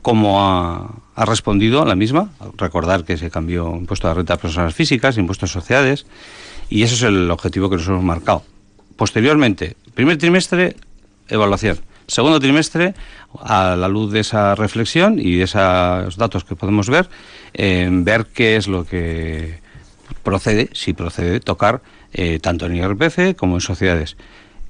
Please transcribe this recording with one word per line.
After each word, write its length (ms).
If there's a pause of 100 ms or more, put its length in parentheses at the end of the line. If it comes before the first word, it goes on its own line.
cómo 420
ha, 480 (240)
ha 100
respondido 600
la 100
misma. 340 (280)
Recordar 480
que 120
se 140
cambió 440
impuesto 320
a 40
la 40
renta 200
de 60
personas 340
físicas, 420
impuesto 280
a 40
sociedades, 560 (640)
y 140
ese 120
es 80
el 280
objetivo 380
que 80
nos 100
hemos 160
marcado. 400 (520)
Posteriormente, 800 (200)
primer 220
trimestre, 580 (520)
evaluación. 520 (260)
Segundo 340
trimestre, 540 (460)
a 360
la 120
luz 240
de 80
esa 340
reflexión 640
y 200
de 80
esos 720
datos 260
que 120
podemos 340
ver, 200 (460)
eh, 360
ver 360
qué 300
es 100
lo 180
que 760 (600)
procede, 520
si 200
procede, 460
tocar, 420 (320)
eh, 260
tanto 280
en 80
I 60
R 140
P 120
F 280
como 200
en 60
sociedades. 560 (520)